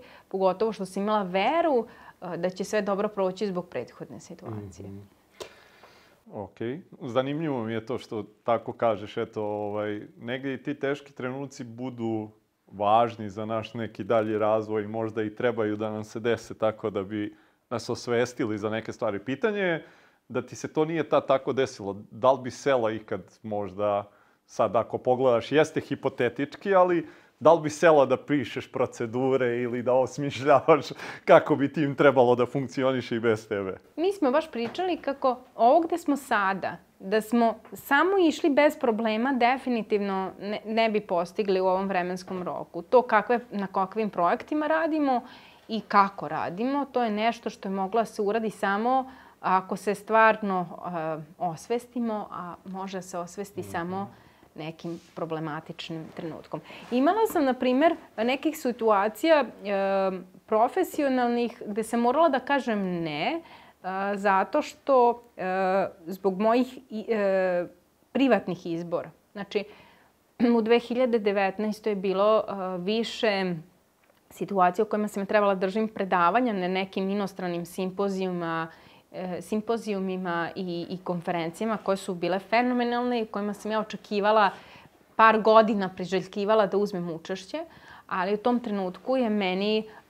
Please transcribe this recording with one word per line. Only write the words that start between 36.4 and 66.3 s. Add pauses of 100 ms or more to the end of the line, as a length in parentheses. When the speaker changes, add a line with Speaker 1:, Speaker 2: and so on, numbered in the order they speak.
Speaker 1:
da
smo (180)
samo (100)
išli
bez
problema,
definitivno (100)
ne,
ne
bi
postigli
u
ovom
vremenskom
roku.
To
kakve, (100)
na
kakvim
projektima
radimo (460)
i
kako
radimo,
to
je
nešto
što
je
moglo
da
se
uradi
samo (300)
ako
se
stvarno, (520)
e, (160)
osvestimo,
a (100)
može
se
osvesti
Speaker 2:
Mhm.
Speaker 1:
samo (440)
nekim (140)
problematičnim (120)
trenutkom. (300)
Imala
sam,
na
primer, (200)
nekih
situacija,
e, (1000)
profesionalnih
gde
sam
morala
da
kažem
ne,
e, (720)
zato
što, (140)
e, (200)
zbog